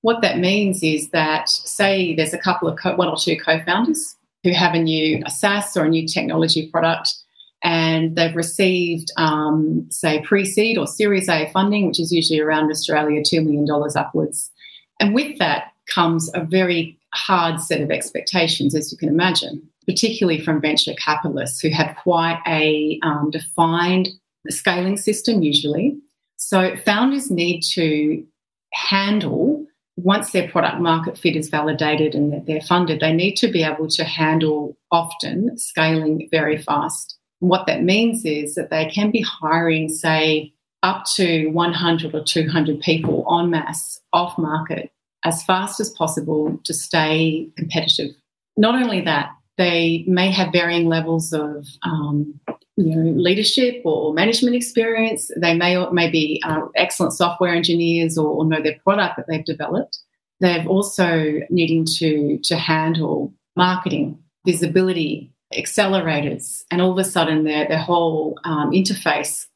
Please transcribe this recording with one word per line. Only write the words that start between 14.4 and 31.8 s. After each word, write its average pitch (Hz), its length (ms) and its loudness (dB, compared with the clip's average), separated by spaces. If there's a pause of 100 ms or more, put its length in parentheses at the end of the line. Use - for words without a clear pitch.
And 208 140 2
with 294 240 0
that 151 340 0 (160)
comes 165 460 2
a 160 100 -4
very 170 540 0 (160)
hard 170 480 0
set 147 200 -2
of 147 100 -2
expectations, 165 840 0
as 151 180 -2
you - 60 -14
can 160 120 -2
imagine, 165 520 0 (240)
particularly 185 560 0
from 156 180 0
venture 151 360 0
capitalists 143 640 -2
who 156 80 2
have 156 280 0
quite 165 500 0
a, 156 560 0
um, 151 260 0
defined 170 800 0 (400)
scaling 185 480 0
system 214 460 0
usually. 151 520 0 (420)
So 185 400 2
founders 254 520 0
need 170 320 0 (120)
to 151 520 0 (480)
handle 202 880 0 (420)
once 202 280 2
their 180 180 0
product 165 300 0
market 165 380 0
fit 165 180 0
is 156 140 -4
validated 151 680 0